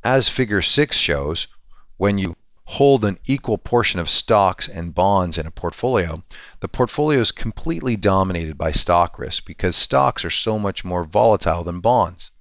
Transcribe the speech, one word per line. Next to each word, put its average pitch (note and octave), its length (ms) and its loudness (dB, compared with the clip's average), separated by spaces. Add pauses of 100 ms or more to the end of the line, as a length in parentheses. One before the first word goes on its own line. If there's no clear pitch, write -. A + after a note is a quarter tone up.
As B2+ 240 2
figure G#2 320 0
six - 360 0
shows, D2 500 -2 (500)
when G2+ 220 2
you F#2+ 180 -4 (280)
hold C#3 400 4
an G2+ 220 0
equal C3 320 -2
portion - 400 0
of E2 100 -4
stocks - 600 2
and E2+ 260 -8
bonds F#2 440 2
in D#2 80 -4
a D#2+ 40 -12
portfolio, F2 720 -4 (380)
the - 80 -8
portfolio D3 520 0
is A2 120 0
completely C3 640 -4
dominated F#2 600 0
by D#2+ 140 -2
stock F2 480 2
risk - 260 -6
because F2+ 320 -2
stocks C3+ 480 2
are E2+ 60 -4
so A2 280 -2
much G2+ 260 -4
more F2+ 200 -2
volatile F2 600 2
than F2 160 -6
bonds. G2 500 0 (100)